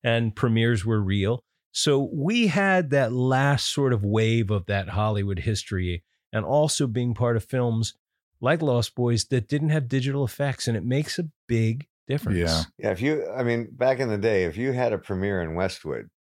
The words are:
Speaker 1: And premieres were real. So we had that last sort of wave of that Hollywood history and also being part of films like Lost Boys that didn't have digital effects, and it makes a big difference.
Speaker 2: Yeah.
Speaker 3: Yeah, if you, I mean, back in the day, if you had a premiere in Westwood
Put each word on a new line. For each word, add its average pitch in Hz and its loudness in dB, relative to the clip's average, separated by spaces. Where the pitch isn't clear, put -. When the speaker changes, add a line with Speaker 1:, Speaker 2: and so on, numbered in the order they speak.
Speaker 1:
And 117 0
premieres 113 2
were 110 2
real. 101 0
So 139 0
we 214 0
had 185 2
that 131 2
last 131 2
sort 135 2
of 104 0
wave 110 2
of 98 0
that 101 -2
Hollywood 101 0
history 90 -4
and 107 -2
also 147 0
being 123 -2
part 120 0
of 107 -2
films 117 -2
like 156 0
Lost 123 0
Boys 120 0
that 120 -2
didn't 147 0
have 147 0
digital 135 -2
effects, 135 -4
and 113 0
it 90 -4
makes 139 -2
a 165 -4
big 113 0
difference. 113 -2
Speaker 2:
Yeah. 80 2
Speaker 3:
Yeah, 104 0
if 90 -2
you, 139 0
I 127 -4
mean, 117 0
back 127 0
in 131 0
the 104 0
day, 101 2
if 85 -2
you 131 -2
had 123 0
a 101 -2
premiere 98 -2
in 80 -4
Westwood 80 -4